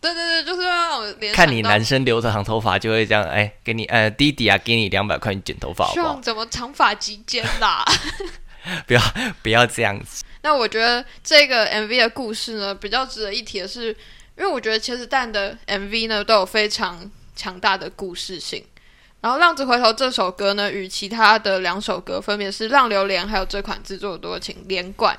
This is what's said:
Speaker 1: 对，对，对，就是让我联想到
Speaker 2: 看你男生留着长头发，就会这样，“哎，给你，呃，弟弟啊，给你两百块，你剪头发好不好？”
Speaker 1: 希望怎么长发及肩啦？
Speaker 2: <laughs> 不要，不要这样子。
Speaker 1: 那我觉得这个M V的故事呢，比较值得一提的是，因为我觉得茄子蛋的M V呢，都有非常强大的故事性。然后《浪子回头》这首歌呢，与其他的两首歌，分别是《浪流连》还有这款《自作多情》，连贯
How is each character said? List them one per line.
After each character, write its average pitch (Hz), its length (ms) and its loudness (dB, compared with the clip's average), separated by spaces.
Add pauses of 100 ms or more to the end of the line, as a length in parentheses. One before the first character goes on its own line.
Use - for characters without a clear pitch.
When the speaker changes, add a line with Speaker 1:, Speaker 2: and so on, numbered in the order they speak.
Speaker 1:
对， 339 140 -2
对， - 0 -
对， 330 300 -2
就 349 100 -4
是 359 80 -4
让 339 380 0
我 208 180 -8
联 208 160 -4
想 190 100 8
到 - 20 6
Speaker 2:
看 147 60 2
你 113 100 0
男 110 220 4
生 131 200 2
留 117 160 4
着 113 100 0
长 104 140 -2
头 110 160 0
发， 101 180 2
就 110 120 -2
会 110 140 2
这 107 80 0
样 107 140 4
，“哎， 104 260 0 (120)
给 117 100 -2
你， 110 120 -4
呃， 107 260 4
弟 143 180 4
弟 127 160 0
啊， 101 120 8
给 117 180 2
你 110 120 2
两 98 180 0
百 80 120 -2
块， 101 160 -2
你 98 60 -6
剪 - 180 -10
头 - 140 -8
发 - 140 0
好 - 80 0
不 349 60 -2
好？” 330 60 0
Speaker 1:
希 - 60 -2
望 262 100 -8
怎 233 120 -4
么 220 120 -6
长 247 280 -10
发 233 180 4
及 208 260 -8
肩 226 280 -6 (140)
啦？ 196 240 2 (500)
Speaker 2:
<laughs> - 520 -12
不 - 80 0
要， 120 60 8 (420)
不 113 60 -2
要 117 160 6
这 117 180 -2
样 101 220 0
子。 - 200 -14 (180)
Speaker 1:
那 302 100 2
我 247 140 2
觉 220 180 -2
得 240 200 0 (180)
这 294 240 6
个 240 200 2
M 214 220 -2
V 240 100 0
的 233 120 4
故 214 240 -8
事 226 200 -8
呢， 202 200 -6
比 202 140 -12
较 254 180 -2
值 220 160 -10
得 202 100 -6
一 233 100 -6
提 202 180 -10
的 185 80 -8
是， 226 220 -6 (460)
因 349 80 -6
为 - 20 0
我 302 140 -2
觉 220 120 -4
得 220 60 0
茄 240 180 -6
子 240 100 -10
蛋 240 240 0
的 208 260 -4 (100)
M 202 220 -6
V 226 200 -2
呢， 208 160 0
都 226 100 6
有 196 100 6
非 208 240 0
常 190 400 -6 (280)
强 185 240 -10
大 190 180 2
的 165 100 -10
故 185 240 -10
事 175 280 -10
性。 - 240 -10 (560)
然 233 120 0
后 269 80 0
《浪 339 160 4
子 269 80 -2
回 247 140 2
头》 247 60 0 (100)
这 254 160 0
首 214 180 0
歌 196 260 0
呢， 202 160 -2
与 190 180 -6
其 196 200 -8
他 220 300 6
的 196 220 0
两 185 200 -2
首 185 200 -4
歌， 185 200 -6
分 208 160 -2
别 202 140 -4
是 220 220 -6
《浪 262 160 6
流 196 180 2
连》 185 220 0
还 214 100 0
有 190 80 -2
这 202 160 -4
款 202 220 -6
《自 196 120 -10
作 180 220 -8
多 175 200 -8
情》， 196 180 -12 (100)
连 185 260 -6
贯 208 260 2